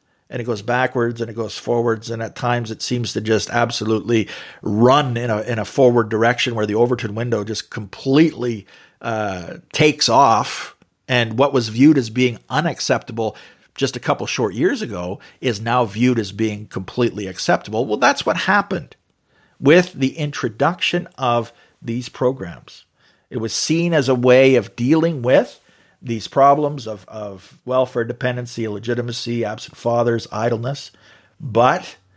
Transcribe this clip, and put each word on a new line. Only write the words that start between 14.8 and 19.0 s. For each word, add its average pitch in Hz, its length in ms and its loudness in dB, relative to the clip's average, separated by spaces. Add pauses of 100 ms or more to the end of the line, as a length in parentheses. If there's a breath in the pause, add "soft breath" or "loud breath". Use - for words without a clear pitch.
ago 92 380 -8 (240 loud breath)
is 107 180 -2
now 117 240 2
viewed 117 340 2
as 98 140 -4
being 104 340 -4
completely 101 600 -4
acceptable. 170 580 -2
Well, 208 140 -2
that's 285 260 2
what 180 140 0
happened 190 580 -2 (640)